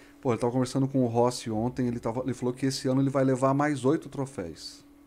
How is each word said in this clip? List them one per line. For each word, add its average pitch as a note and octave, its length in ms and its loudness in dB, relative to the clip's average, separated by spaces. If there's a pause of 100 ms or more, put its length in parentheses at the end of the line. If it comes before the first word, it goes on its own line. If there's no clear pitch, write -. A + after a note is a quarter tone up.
(200)
Pô, B2+ 120 0
ele A2 80 0
tava A#2+ 120 0
conversando C3 360 0
com C3+ 140 2
o B2 40 4
Rossi A#2+ 440 0
ontem, B2 380 -2
ele A#2+ 120 -4
tava, A#2+ 240 -2
ele C3 100 -2
falou B2 200 -2
que C3 120 -2
esse C3+ 220 -2
ano C3 140 4
ele C3+ 80 2
vai C3+ 140 2
levar C3+ 300 4
mais C#3+ 300 0
oito D#3+ 240 2
troféus. B2+ 760 -10 (220)